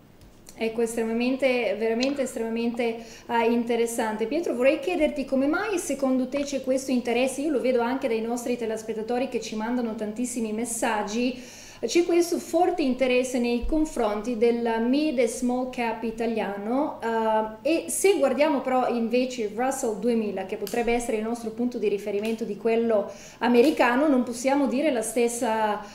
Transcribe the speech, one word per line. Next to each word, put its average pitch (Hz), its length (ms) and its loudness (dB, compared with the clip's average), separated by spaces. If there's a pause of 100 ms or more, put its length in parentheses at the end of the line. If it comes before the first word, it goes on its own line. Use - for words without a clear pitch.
(600)
Ecco, 226 220 -2
estremamente, 233 960 0
veramente 247 460 0
estremamente, 233 720 -2 (320)
eh, 233 240 2
interessante. 233 720 0
Pietro, 294 300 -2
vorrei 277 240 4
chiederti 302 440 0
come 269 220 0
mai 370 320 0
secondo 262 520 0
te 285 120 -2
c'è 277 220 -4
questo 262 260 -2
interesse, 247 520 0
io 311 100 0
lo 240 100 2
vedo 240 180 2
anche 262 280 0
dai 220 140 0
nostri 240 360 -2
telespettatori 220 720 -4
che 233 100 -2
ci - 160 -8
mandano 233 380 -2
tantissimi 220 600 -4
messaggi, 220 840 -2 (400)
c'è 339 260 2
questo 339 340 2
forte 349 420 2
interesse 254 560 2
nei 240 300 0
confronti 240 680 0
del 233 460 2
mid 262 380 2
e 240 80 4
small 247 420 -2
cap 233 320 -4
italiano, 226 1000 -2 (600)
eh, 320 220 2
e - 80 -10
se 392 260 4
guardiamo 277 440 2
però 254 260 0
invece 240 560 0
il 196 120 -4
Russell 233 440 -2
duemila, 208 480 0
che 208 100 -6
potrebbe 233 360 0
essere 233 240 0
il 214 60 -2
nostro 226 280 -4
punto 240 260 -2
di 208 100 0
riferimento 208 580 -2
di 196 120 -4
quello 226 540 2 (260)
americano, 254 720 6
non 254 160 4
possiamo 262 420 0
dire 262 240 2
la 233 140 0
stessa, 220 760 0 (140)